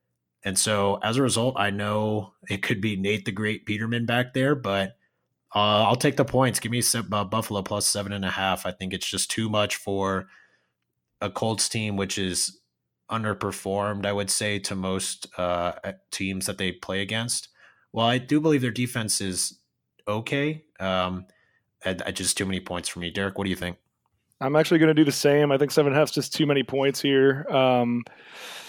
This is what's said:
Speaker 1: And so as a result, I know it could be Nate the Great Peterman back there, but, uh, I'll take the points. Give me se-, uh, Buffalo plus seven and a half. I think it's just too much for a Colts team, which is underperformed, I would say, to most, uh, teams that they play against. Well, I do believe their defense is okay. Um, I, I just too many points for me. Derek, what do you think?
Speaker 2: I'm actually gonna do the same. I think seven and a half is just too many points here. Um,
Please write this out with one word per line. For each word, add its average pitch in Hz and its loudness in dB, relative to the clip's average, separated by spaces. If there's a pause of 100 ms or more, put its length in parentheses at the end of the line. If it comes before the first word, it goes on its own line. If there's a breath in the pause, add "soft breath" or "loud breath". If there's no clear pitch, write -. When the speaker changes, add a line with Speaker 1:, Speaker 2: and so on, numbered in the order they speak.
(440)
Speaker 1:
And 98 -2
so 101 2
as 117 0
a 139 4
result, 120 0
I 101 0
know 104 -2 (160)
it 101 -4
could 107 -2
be 107 -2
Nate 98 -2
the 117 -2
Great 107 -4
Peterman 113 -4
back 123 0
there, 135 2
but, 98 -2 (580)
uh, 104 4
I'll 110 4
take 131 2
the 135 4
points. 127 2
Give 113 -6
me 120 0
se-, 117 0
uh, 104 0
Buffalo 101 -2
plus 104 -2
seven 101 -2
and 98 -4
a 92 0
half. 95 -2
I 92 -4
think 92 -8
it's 90 -6
just - -2
too 110 -2
much 104 0
for 98 -2 (960 soft breath)
a 101 -4
Colts 113 -2
team, 107 -4
which 98 -2
is 92 -4 (520)
underperformed, 101 -2
I 101 2
would 101 -2
say, 104 -2
to 98 -6
most, 95 -4 (100)
uh, 87 0 (360)
teams 95 -4
that 98 -6
they 92 0
play 95 -6
against. 110 -4 (440 soft breath)
Well, 113 2
I 123 4
do 143 2
believe 151 4
their 123 0
defense 120 -2
is - -4 (480)
okay. 139 -2 (160)
Um, 92 -2 (580)
I, 92 -2 (120)
I 98 -4
just 95 -2
too 101 -2
many 95 -2
points 87 -8
for - -10
me. 87 -6
Derek, 98 -4
what 98 -4
do 95 0
you 90 0
think? 87 -6 (640)
Speaker 2:
I'm 139 0
actually 160 6
gonna 160 6
do 156 8
the 143 6
same. 143 4
I 135 4
think 143 4
seven 143 4
and 135 2
a - 6
half 147 4
is - -8
just - -4
too 156 2
many 139 2
points 135 0
here. 135 4
Um, 123 4 (640 loud breath)